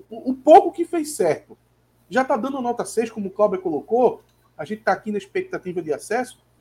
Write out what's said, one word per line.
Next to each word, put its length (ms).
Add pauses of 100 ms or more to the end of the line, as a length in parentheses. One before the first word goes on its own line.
o, 220
o 20
pouco 380
que 140
fez 300
certo 420 (520)
já 140
tá 140
dando 240
nota 240
seis, 260
como 160
o 40
Cláudio 300
colocou, 600 (340)
a 80
gente 180
tá 80
aqui 200
na 60
expectativa 640
de 100
acesso, 480 (220)